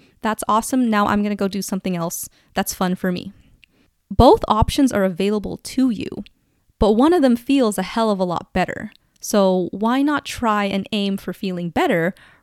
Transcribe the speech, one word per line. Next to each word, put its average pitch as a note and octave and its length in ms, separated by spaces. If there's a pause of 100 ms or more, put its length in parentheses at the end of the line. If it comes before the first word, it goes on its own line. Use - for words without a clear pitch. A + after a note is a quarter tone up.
(200)
That's A3 260
awesome. A#3 440
Now G#3 160
I'm G#3 160
gonna G#3 120
go G3 140
do F#3+ 140
something F#3 340
else E3+ 320 (240)
that's - 220
fun F#3 200
for F#3 160
me." F3+ 220 (760)
Both B3 380
options A#3 440
are G3+ 120
available G3 520
to - 320
you, - 360 (540)
but G#3+ 140
one C#4 220
of F4 80
them B3 140
feels A#3+ 420
a F#3+ 40 (120)
hell A3+ 160
of F#3+ 100
a F#3+ 40
lot F3 280
better. - 400 (260)
So F#3 540
why A3+ 300
not D4 240
try G#3 400
and G3 260
aim G3+ 240
for F#3 160
feeling F3 380
better F#3+ 440 (280)